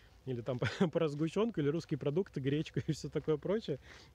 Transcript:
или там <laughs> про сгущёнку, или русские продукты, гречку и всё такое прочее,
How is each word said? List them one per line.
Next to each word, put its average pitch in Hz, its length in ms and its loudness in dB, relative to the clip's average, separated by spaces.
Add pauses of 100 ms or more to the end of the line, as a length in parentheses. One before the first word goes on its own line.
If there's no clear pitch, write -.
(260)
или 123 160 -4
там 123 180 -2
<laughs> 156 340 2
про 170 160 4
сгущёнку, 165 520 0
или 143 80 4
русские 156 280 -2
продукты, 147 440 0
гречку 143 460 0
и - 60 0
всё 147 160 -6
такое 151 280 0
прочее, 165 420 -2 (360)